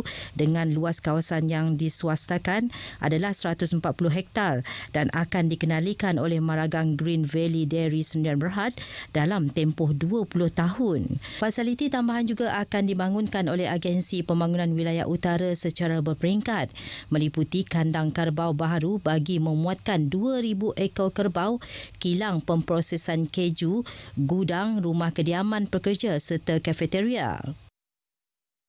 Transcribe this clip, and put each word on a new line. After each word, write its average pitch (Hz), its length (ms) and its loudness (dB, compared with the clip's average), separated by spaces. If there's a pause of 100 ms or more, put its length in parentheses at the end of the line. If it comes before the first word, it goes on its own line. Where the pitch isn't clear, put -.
(320)
dengan 160 400 2
luas 165 240 0
kawasan 160 560 0
yang 160 240 2
diswastakan 175 960 0 (320)
adalah 185 320 2
seratus 170 400 0
empat 160 240 0
puluh 170 80 2
hektar 165 560 0 (320)
dan 151 160 0
akan 165 400 2
dikenalikan 165 640 0
oleh 160 240 2
Maragang 160 560 2
Green 160 320 0
Valley 160 400 0
Dairy 160 320 2
Sdn 156 400 0
Berhad 196 320 -2 (400)
dalam 151 400 2
tempoh 156 400 2
dua 175 320 0
puluh 170 240 2
tahun. 170 720 0 (160)
Fasiliti 240 560 0
tambahan 240 320 0
juga 226 320 0
akan 202 320 0
dibangunkan 190 640 0
oleh 175 160 0
Agensi 175 560 0
Pembangunan 170 480 2
Wilayah 165 320 0
Utara 175 480 0
secara 165 480 0
berperingkat, 170 720 0 (400)
meliputi 151 540 0
kandang 160 420 2
kerbau 165 480 0
baharu 165 480 0
bagi 160 320 2
memuatkan 160 720 0
dua 240 320 0
ribu 214 400 0
ekor 190 320 0
kerbau, 202 480 0 (400)
kilang 180 400 0
pemprosesan 165 880 0
keju, 180 560 0 (320)
gudang, 180 640 0
rumah 170 320 0
kediaman 196 560 0
pekerja 202 520 0
serta 165 380 0
kafeteria. 170 800 0 (1300)